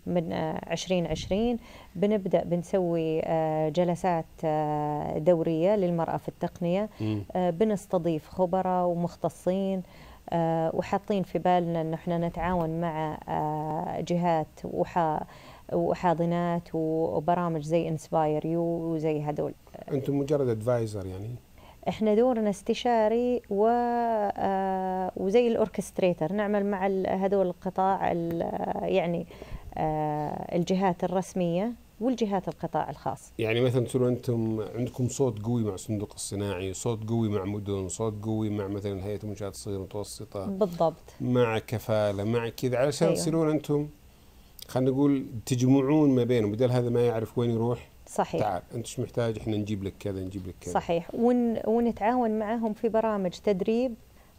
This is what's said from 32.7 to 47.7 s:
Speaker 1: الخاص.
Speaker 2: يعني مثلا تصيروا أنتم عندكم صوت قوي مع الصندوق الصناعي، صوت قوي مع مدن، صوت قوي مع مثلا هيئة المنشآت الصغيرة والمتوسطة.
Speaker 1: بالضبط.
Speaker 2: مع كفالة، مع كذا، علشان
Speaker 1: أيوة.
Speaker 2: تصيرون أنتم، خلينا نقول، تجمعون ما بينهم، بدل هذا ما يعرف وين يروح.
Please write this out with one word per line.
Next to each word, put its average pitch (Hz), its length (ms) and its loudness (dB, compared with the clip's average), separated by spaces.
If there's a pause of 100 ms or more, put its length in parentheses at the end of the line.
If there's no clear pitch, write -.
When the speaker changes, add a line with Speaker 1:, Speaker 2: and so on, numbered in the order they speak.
Speaker 1:
الخاص. - 480 -8
Speaker 2:
يعني 113 220 0
مثلا 123 240 2
تصيروا 123 240 2
أنتم 113 520 -2 (140)
عندكم 120 340 -2
صوت 120 340 0
قوي 117 220 0
مع 104 100 -2
الصندوق 101 400 -4
الصناعي، 98 600 -4
صوت 110 340 -4
قوي 113 200 2
مع 104 160 0
مدن، 98 440 -2
صوت 104 360 -4
قوي 110 260 0
مع 104 160 -2
مثلا 98 380 -4
هيئة 101 200 -6
المنشآت 101 280 -8
الصغيرة 101 260 -8
والمتوسطة. 98 680 -8
Speaker 1:
بالضبط. 175 720 -2
Speaker 2:
مع 123 380 2
كفالة، 104 680 0
مع 117 240 0
كذا، 120 300 -2
علشان 143 300 4
Speaker 1:
أيوة. - 120 4
Speaker 2:
تصيرون 160 300 2
أنتم، 147 380 0 (800)
خلينا 131 220 2
نقول، 139 360 4 (200)
تجمعون 135 640 6
ما 123 140 6
بينهم، 117 280 4
بدل 120 180 2
هذا 123 200 2
ما 120 160 4
يعرف 113 320 0
وين 120 120 2
يروح. 117 380 0 (180)